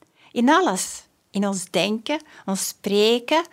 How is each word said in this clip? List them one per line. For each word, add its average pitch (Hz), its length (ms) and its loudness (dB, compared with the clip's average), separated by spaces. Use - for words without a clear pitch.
In 240 180 2
alles. 302 540 0
In 202 160 -2
ons 190 220 -6
denken, 220 520 -2
ons 190 220 -4
spreken, 233 840 0